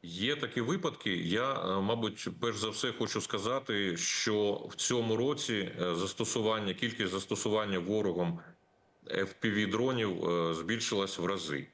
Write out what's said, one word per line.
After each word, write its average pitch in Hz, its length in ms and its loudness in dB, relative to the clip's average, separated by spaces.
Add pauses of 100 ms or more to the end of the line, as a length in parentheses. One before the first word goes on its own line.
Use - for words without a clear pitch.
Є 95 340 -2
такі 123 240 -2
випадки. 139 560 0
Я, 104 360 0
е, 95 280 0
мабуть, 107 480 -2 (120)
перш 113 160 0
за 107 120 -2
все 113 240 -2
хочу 110 280 -2
сказати, 104 760 0
що 104 760 0
в - 40 -14
цьому 113 420 0
році, 117 640 0
е, 87 140 2
застосування, 107 800 0
кількість 110 380 -2
застосування 101 680 0
ворогом 87 640 2 (680)
F - 360 0
P 110 120 2
V-дронів, 104 760 2
е, 82 240 4
збільшилась 98 640 0
в 85 60 -2
рази. 80 500 -2